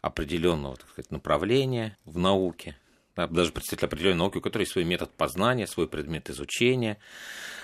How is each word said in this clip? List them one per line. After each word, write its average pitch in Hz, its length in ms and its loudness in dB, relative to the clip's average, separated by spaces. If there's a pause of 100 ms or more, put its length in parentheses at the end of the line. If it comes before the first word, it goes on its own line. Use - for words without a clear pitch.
определённого, 76 760 0
так - 120 -20
сказать, - 240 -14
направления 110 840 0 (100)
в 80 120 -10
науке, 92 580 2 (400)
да, 85 100 0
даже 82 260 4
представитель - 340 -4
определённой 87 320 2
науки, 92 200 2
у - 20 -8
которой 101 220 -2
есть 87 100 -2
свой 90 120 2
метод 85 280 -2
познания, 98 540 0
свой 82 220 -2
предмет 76 420 -6
изучения, 113 680 0 (680)